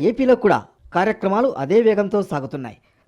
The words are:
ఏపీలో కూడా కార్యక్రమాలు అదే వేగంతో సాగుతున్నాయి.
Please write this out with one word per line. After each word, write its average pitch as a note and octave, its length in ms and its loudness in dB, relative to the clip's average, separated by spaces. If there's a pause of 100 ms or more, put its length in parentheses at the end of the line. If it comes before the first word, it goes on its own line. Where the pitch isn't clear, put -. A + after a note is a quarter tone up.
ఏపీలో B3 320 2
కూడా F#3+ 240 2 (340)
కార్యక్రమాలు G#3 640 0
అదే C#3+ 240 2
వేగంతో G#3 420 0
సాగుతున్నాయి. C3+ 540 -8 (300)